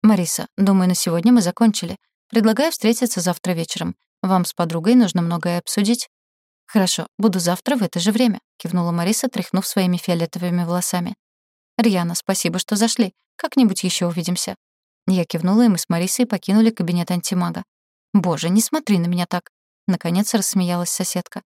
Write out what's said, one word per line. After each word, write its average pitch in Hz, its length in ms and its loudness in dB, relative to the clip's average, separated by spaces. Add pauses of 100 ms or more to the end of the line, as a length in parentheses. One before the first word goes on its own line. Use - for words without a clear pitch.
«Мариса, 196 440 2 (100)
думаю, 190 320 4
на 180 60 2
сегодня 175 380 2
мы 233 100 6
закончили. 185 540 0 (320)
Предлагаю 226 440 2
встретиться 226 480 -2
завтра 180 320 -2
вечером. 165 420 -6 (280)
Вам 185 220 2
с - 80 -6
подругой 170 420 0
нужно 185 280 4
многое 170 360 -2
обсудить». 208 500 -2 (580)
«Хорошо, 180 400 0 (120)
буду 190 200 2
завтра 180 380 -2
в 220 60 0
это 175 160 -2
же 190 140 0
время», 226 280 2 (180)
кивнула 170 340 -2
Мариса, 175 360 0
тряхнув 190 380 -4
своими 180 300 0
фиолетовыми 175 680 -2
волосами. 175 500 -4 (640)
«Рьяна, 180 360 2
спасибо, 180 440 -2
что - 180 -2
зашли. 220 380 0 (220)
Как-нибудь 233 480 0
ещё 175 240 -2
увидимся». 175 460 -4 (520)
Я 185 180 2
кивнула, 185 400 2
и 233 40 6
мы 180 100 2
с - 100 -8
Марисой 185 380 0
покинули 214 440 2
кабинет 175 400 -2
антимага. 175 540 -2 (480)
«Боже, 170 380 0
не 208 100 4
смотри 226 380 0
на 170 80 0
меня 175 200 -2
так», - 240 -6 (360)
наконец 180 480 0
рассмеялась 175 560 0
соседка. - 600 -6